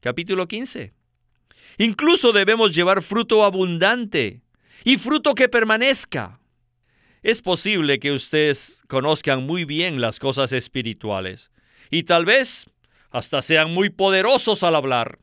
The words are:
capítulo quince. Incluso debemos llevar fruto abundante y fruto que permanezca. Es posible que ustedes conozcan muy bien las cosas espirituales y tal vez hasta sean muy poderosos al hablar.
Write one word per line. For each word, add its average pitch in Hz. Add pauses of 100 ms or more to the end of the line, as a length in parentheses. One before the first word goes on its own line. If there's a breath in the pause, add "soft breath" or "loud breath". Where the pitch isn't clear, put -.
capítulo 175
quince. 214 (840 soft breath)
Incluso 254
debemos 208
llevar 175
fruto 214
abundante 185 (440 soft breath)
y 240
fruto 294
que 247
permanezca. 226 (880)
Es 226
posible 170
que 143
ustedes 147
conozcan 135
muy 170
bien 151
las 113
cosas 135
espirituales 110 (400 soft breath)
y 165
tal 170
vez 247 (440)
hasta 127
sean 160
muy 196
poderosos 196
al 165
hablar. 131